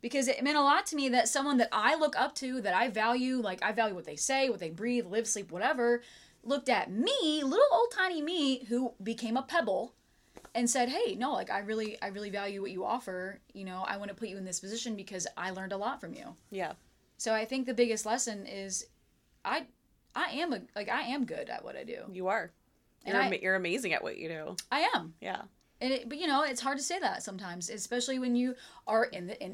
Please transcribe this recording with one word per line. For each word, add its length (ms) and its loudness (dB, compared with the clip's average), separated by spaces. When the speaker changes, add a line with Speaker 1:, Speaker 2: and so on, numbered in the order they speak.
Speaker 1:
Because 220 2
it 160 2
meant 120 2
a 60 6
lot 240 6
to 100 -6
me 140 0
that 180 4
someone 300 2
that 140 6
I 240 4
look 200 2
up 200 0
to, 260 -4
that 140 2
I 140 4
value, 480 2
like, 260 -2
I 80 2
value 240 2
what 100 -8
they 100 -10
say, 360 2
what 80 -2
they 100 -4
breathe, 380 0
live, 200 0
sleep, 240 -2
whatever, 520 2
looked 260 0
at 220 2
me, 520 2
little 280 6
old 180 6
tiny 320 0
me, 440 0
who 360 -2
became 340 -4
a 60 2
pebble, 540 0
and 160 2
said, 200 4
"Hey, 260 0
no, 180 -2
like, 160 -2
I 80 0
really, 460 -4
I 60 -4
really 200 -8
value 320 -4
what 80 -4
you 160 -4
offer. 540 -4
You 100 -10
know, 220 -6
I 100 -2
wanna 160 -8
put 160 -8
you 80 -8
in 80 -8
this 140 -4
position 360 -6
because 300 -6
I 120 -4
learned 220 -6
a 60 -4
lot 220 -4
from 140 -12
you." 220 -14
Speaker 2:
Yeah. 220 -4
Speaker 1:
So 160 0
I 120 2
think 200 -2
the 80 -2
biggest 320 4
lesson 400 -2
is 400 -6
I, 220 0
I 180 0
am 200 0
a, 80 -4
like, 120 -4
I 140 0
am 240 0
good 240 -6
at 140 -6
what 120 -10
I 80 -8
do. 280 -8
Speaker 2:
You 160 -4
are. 240 0
Speaker 1:
And 100 -2
Speaker 2:
You're 80 4
Speaker 1:
I 20 4
Speaker 2:
ama-, 160 0
you're 140 4
amazing 380 0
at 100 2
what 160 -6
you 100 -6
do. 260 -8
Speaker 1:
I 100 2
am. 240 -4
Speaker 2:
Yeah. 220 -6
Speaker 1:
And 100 0
it, 160 -2
but, 100 -8
you 80 -2
know, 180 4
it's 180 -2
hard 160 0
to 60 -4
say 160 -2
that 220 0
sometimes, 480 -8
especially 480 -2
when 160 0
you 220 2
are 160 6
in 240 -4
the, 160 -8
in, 100 -8